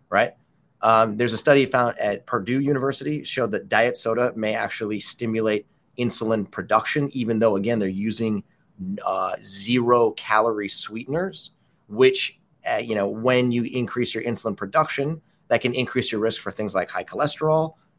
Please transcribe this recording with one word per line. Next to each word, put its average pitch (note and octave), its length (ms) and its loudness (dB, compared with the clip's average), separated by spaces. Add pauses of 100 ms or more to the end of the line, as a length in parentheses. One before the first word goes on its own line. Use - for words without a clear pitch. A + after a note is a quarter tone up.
right? G#2+ 280 2 (480)
Um, A2 320 4
there's A#2 180 0
a A2 40 -2
study C#3 300 6
found B2 320 0
at G2+ 260 -2
Purdue A#2+ 340 -2
University C#3 640 -2
showed B2 280 -2
that - 180 -6
diet A#2 280 2
soda A#2 380 0
may G#2+ 200 -2
actually G#2+ 440 -4
stimulate A2 680 -2 (320)
insulin A2 500 0
production, A2 640 0
even A#2 260 -2
though, A2 180 4
again, A2 220 0
they're G2+ 100 0
using, G#2 560 -2 (600)
uh, F#2 380 -2
zero A#2 680 4
calorie G#2+ 580 0
sweeteners, D3+ 840 -6 (360)
which, B2+ 520 4 (280)
uh, A#2 100 0
you A2+ 180 -2
know, G2+ 120 2
when B2 440 2
you A#2+ 120 0
increase B2 520 -4
your A2 80 -4
insulin A2+ 340 -4
production, D3+ 640 -2 (280)
that A#2+ 120 2
can A#2+ 140 0
increase - 360 -2
your G#2+ 100 -2
risk A2 200 -2
for G2+ 100 -8
things G#2 220 -6
like F#2 160 -2
high F#2 140 -8
cholesterol, D#3 720 0 (240)